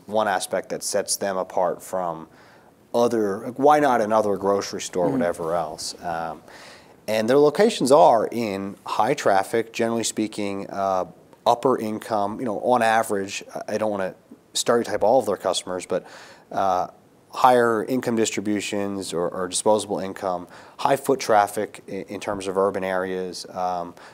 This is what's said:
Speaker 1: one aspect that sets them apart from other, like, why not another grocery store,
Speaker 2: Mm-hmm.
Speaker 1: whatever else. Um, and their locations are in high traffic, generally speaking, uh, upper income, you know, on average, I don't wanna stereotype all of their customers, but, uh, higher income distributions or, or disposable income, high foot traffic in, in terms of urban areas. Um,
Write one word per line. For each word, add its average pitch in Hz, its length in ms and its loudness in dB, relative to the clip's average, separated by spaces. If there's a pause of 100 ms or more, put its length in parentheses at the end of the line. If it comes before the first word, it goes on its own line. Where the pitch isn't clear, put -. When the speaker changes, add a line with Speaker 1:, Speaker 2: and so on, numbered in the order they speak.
Speaker 1:
one 107 220 0
aspect 92 420 -2
that - 140 -8
sets - 340 -2
them 98 180 -4
apart 90 480 -2
from 82 460 -6 (640)
other, 113 460 2
like, 120 200 -10
why 147 220 6
not 127 180 4
another 107 380 2
grocery 98 440 -2
store, 90 260 0
Speaker 2:
Mm-hmm. 85 100 0
Speaker 1:
whatever 85 380 -2
else. 80 460 -6
Um, 82 400 -6 (680)
and 110 220 0
their 135 80 6
locations 147 540 4
are 139 400 8
in 98 540 -4
high 113 300 0
traffic, 110 580 0
generally 113 320 -2
speaking, 101 640 -6
uh, 95 360 0 (400)
upper 120 320 4
income, 107 640 -2
you 131 60 -6
know, 107 160 -4
on 120 200 4
average, 107 640 0 (240)
I 107 100 -4
don't 107 140 -2
wanna 95 240 -4 (380)
stereotype 107 500 0
all 113 160 6
of 113 60 0
their 101 120 0
customers, 92 480 -4
but, 90 200 -4 (460)
uh, 92 360 0 (440)
higher 120 520 4
income 123 320 -2
distributions 101 1000 -2
or, 85 140 0
or 90 220 -6
disposable 98 500 0
income, 92 480 -6 (300)
high 135 180 2
foot 135 240 0
traffic 104 680 0
in, 95 160 -8
in 101 180 -12
terms 98 260 -6
of 92 100 -2
urban 95 280 2
areas. 92 640 -4
Um, 90 440 -6 (200)